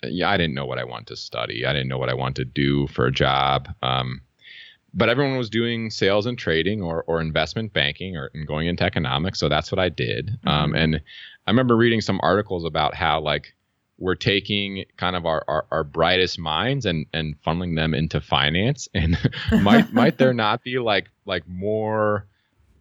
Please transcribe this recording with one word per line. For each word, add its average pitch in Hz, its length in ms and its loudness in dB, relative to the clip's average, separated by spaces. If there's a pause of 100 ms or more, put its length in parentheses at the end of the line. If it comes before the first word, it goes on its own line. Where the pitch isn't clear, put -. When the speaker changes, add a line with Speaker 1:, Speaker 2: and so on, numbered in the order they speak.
Speaker 1:
yeah, 80 260 -2
I 101 80 2
didn't 82 160 2
know 67 120 -4
what 64 140 -4
I 62 60 -6
wanted 60 220 -12
to 58 100 -14
study. 58 480 -6
I 67 80 0
didn't 69 160 -2
know 65 80 -4
what 65 120 -2
I 64 40 -2
wanted 65 220 -4
to 65 100 -4
do 71 420 2
for - 180 0
a 64 60 2
job. 67 560 2 (140)
Um, 64 400 -4 (720)
but 113 160 4
everyone 135 280 2
was 120 120 -4
doing 113 420 -2
sales 101 340 2
and 123 120 -4
trading 87 440 0
or, 82 220 -4
or 82 160 0
investment 80 540 -2
banking 87 420 -2
or, 69 180 -8
and 76 140 -8
going 78 200 0
into 90 180 0
economics. 82 540 -2
So 78 100 2
that's 76 240 0
what 95 60 -2
I 92 100 2
did. 60 400 -4 (160)
Um, 73 260 2
Speaker 2:
Mm-hmm. - 40 -2
Speaker 1:
and 80 260 2 (460)
I 92 40 0
remember 120 240 4
reading 117 260 4
some 98 220 0
articles 92 400 2
about 78 320 0
how, 78 240 2
like, 76 360 -4 (460)
we're 90 140 0
taking 98 720 -2 (100)
kind 90 220 -2
of 85 80 -4
our, 78 240 0
our, 73 220 -2
our 78 120 -2
brightest 85 560 2
minds 98 460 -2
and, 85 280 -2
and 78 300 -4
funneling 85 320 -2
them 80 180 0
into 78 280 -2
finance. 85 720 0
<laughs> - 40 -6
And 82 220 2 (440)
might, - 320 6
Speaker 2:
<laughs> - 0 -
Speaker 1:
might 123 240 4
there 131 160 4
not 113 300 0
be, 127 160 -2
like, 107 300 0 (160)
like, 101 220 -4
more 107 800 -2 (560)